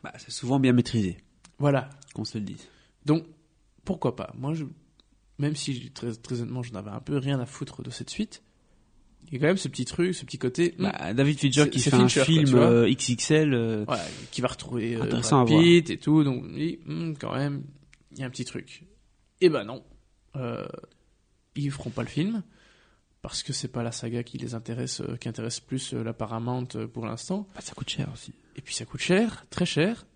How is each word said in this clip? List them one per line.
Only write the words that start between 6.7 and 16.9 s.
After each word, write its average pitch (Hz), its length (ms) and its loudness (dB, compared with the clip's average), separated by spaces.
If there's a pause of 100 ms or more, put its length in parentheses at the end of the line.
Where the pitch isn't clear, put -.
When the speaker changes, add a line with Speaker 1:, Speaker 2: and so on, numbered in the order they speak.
Speaker 2:
n'avais 101 180 -10
un 110 100 -10
peu 147 160 -4
rien 135 240 0
à 120 60 -6
foutre - 360 -12
de 127 80 -10
cette - 200 -12
suite, - 320 -8 (840)
il 151 60 -10
y - 20 -6
a 123 40 -4
quand 151 60 2
même 185 100 4
ce 165 120 -4
petit 127 180 -4
truc, 175 280 -2
ce - 120 -12
petit - 120 -12
côté, 165 400 0
hmm, 90 40 0
Speaker 1:
Bah, 92 320 -4
David 139 240 4
Fincher 143 260 4
Speaker 2:
c'est, 139 60 2
Speaker 1:
qui 131 100 0
Speaker 2:
c'est 143 100 4
Speaker 1:
fait 135 60 6
un 123 40 10
Speaker 2:
Fincher, 127 200 6
quoi, 131 60 6
Speaker 1:
film, 156 180 6
Speaker 2:
tu 135 80 6
vois. 120 180 8
Speaker 1:
euh, 117 200 8
X - 180 0
X 120 220 0
L, 151 240 6
euh, 113 320 0
Speaker 2:
Ouais, 123 100 0 (340)
qui - 120 -6
va 123 60 0
retrouver, 117 480 -4
euh, 113 80 -2
Speaker 1:
intéressant 117 400 2
Speaker 2:
Brad 117 40 2
Speaker 1:
à 120 60 6
voir. 160 100 8
Speaker 2:
Pitt 170 260 8
et - 80 -2
tout, 151 260 4
donc, 127 280 0
oui, 156 320 -4
hmm, 160 340 -6